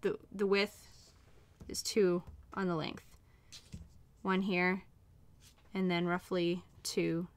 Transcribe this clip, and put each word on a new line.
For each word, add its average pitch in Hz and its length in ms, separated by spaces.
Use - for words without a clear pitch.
the, - 180
the 196 140
width 196 420
is - 140
two 180 400
on 190 140
the 175 80
length. - 300
One 190 220
here, 185 400
and 190 180
then 175 160
roughly 175 560
two 165 560